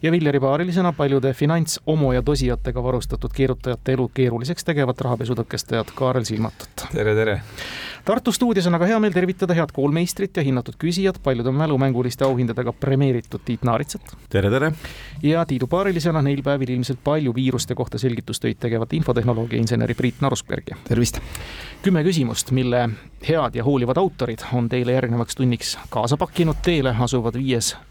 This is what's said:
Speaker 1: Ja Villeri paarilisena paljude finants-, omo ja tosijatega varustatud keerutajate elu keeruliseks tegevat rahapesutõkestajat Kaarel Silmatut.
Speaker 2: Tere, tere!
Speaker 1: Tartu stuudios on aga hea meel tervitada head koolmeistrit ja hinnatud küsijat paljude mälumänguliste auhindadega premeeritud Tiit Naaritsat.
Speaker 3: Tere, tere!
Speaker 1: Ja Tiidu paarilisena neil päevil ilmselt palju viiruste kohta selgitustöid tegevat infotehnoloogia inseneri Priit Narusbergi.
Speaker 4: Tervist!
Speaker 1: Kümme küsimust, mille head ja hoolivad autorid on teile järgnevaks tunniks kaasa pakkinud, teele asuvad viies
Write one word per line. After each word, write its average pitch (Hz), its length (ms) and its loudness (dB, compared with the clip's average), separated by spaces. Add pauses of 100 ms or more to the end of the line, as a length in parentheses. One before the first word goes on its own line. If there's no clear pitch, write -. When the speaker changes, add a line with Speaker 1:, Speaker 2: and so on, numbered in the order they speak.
Speaker 1:
Ja 160 100 2
Villeri 147 280 2
paarilisena 170 520 2
paljude 139 400 2
finants-, 156 540 0
omo 151 260 2
ja 127 100 2
tosijatega 127 600 0
varustatud 127 500 -4
keerutajate 127 600 0
elu 127 160 0
keeruliseks 127 560 -2
tegevat 143 360 0
rahapesutõkestajat 117 920 -2
Kaarel 127 300 0
Silmatut. 110 680 -6
Speaker 2:
Tere, 107 220 0
tere! 107 240 2 (640)
Speaker 1:
Tartu 226 300 0
stuudios 202 360 2
on 175 80 4
aga 165 80 2
hea 220 160 4
meel 214 140 2
tervitada 180 420 2
head 160 160 0
koolmeistrit 165 640 0
ja 165 80 0
hinnatud 127 320 0
küsijat 180 480 0
paljude 127 320 0
mälumänguliste 135 680 2
auhindadega 120 460 0
premeeritud 131 720 0
Tiit 117 200 -4
Naaritsat. 120 480 -2 (140)
Speaker 3:
Tere, 101 260 2
tere! 143 200 2 (500)
Speaker 1:
Ja 165 260 2
Tiidu 127 180 0
paarilisena 170 560 0
neil 139 220 0
päevil 135 300 0
ilmselt 123 300 -2
palju 143 300 2
viiruste 127 400 0
kohta 120 240 -4
selgitustöid 120 640 -2
tegevat 113 320 -2
infotehnoloogia 117 680 0
inseneri 117 360 0
Priit 123 260 -2
Narusbergi. - 640 -4
Speaker 4:
Tervist! - 380 0 (600)
Speaker 1:
Kümme 175 220 4
küsimust, 143 480 0
mille 123 380 2 (380)
head 147 280 2
ja 117 80 -2
hoolivad 131 320 2
autorid 127 560 0
on 120 160 2
teile 123 240 0
järgnevaks 120 480 0
tunniks 120 460 0
kaasa 120 300 0
pakkinud, 160 460 0
teele 139 380 2
asuvad 120 400 0
viies 127 320 0 (180)